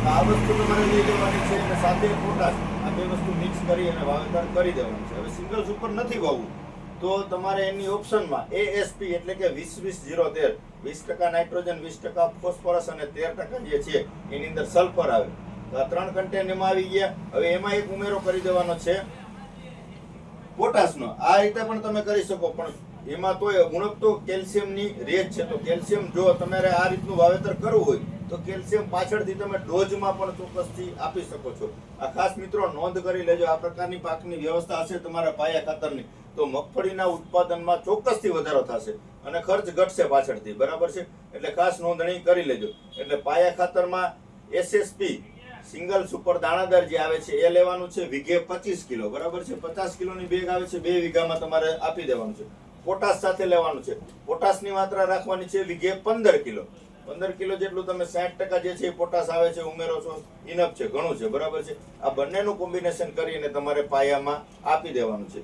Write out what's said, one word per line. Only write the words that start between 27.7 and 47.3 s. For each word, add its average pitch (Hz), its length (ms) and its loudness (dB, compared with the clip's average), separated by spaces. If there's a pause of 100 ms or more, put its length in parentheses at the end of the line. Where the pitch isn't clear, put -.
હોય 190 140 2 (300)
તો - 80 -6
કેલ્શિયમ 190 520 -2
પાછળથી 190 440 -2
તમે 196 240 -4
ડોઝમાં 196 600 0
પણ 190 140 -2
ચોક્કસથી 175 680 -8
આપી 196 220 -4
શકો - 300 -8
છો. 107 220 -8 (260)
આ - 120 -4
ખાસ 185 260 0
મિત્રો 190 360 0
નોંધ 175 240 -2
કરી 180 240 -2
લેજો, 170 240 4
આ 160 100 4
પ્રકારની 175 420 -4
પાકની 165 380 -6
વ્યવસ્થા 165 460 -2
હશે 175 160 -4
તમારા 165 340 -2
પાયા 156 300 0
ખાતરની 147 420 -4 (320)
તો 151 100 2
મગફળીના 185 600 -2
ઉત્પાદનમાં 175 800 2
ચોક્કસથી 214 460 2
વધારો 151 320 2
થશે 113 300 -4 (340)
અને 165 160 -4
ખર્ચ 190 280 2
ઘટશે 180 340 2
પાછળથી, 135 500 2
બરાબર 160 380 0
છે. 185 100 -8 (340)
એટલે 151 160 -6
ખાસ 175 300 2
નોંધણી 170 380 -2
કરી 175 240 4
લેજો. 117 240 -2 (320)
એટલે 135 160 -2
પાયા 175 340 4
ખાતરમાં 180 760 0 (280)
એસ 180 220 0
એસ 208 240 2
પી - 360 -4 (400)
સિંગલ 185 340 0
સુપર 175 320 0
દાણાદાર 175 480 4
જે 165 120 -2
આવે 160 220 2
છે - 120 -8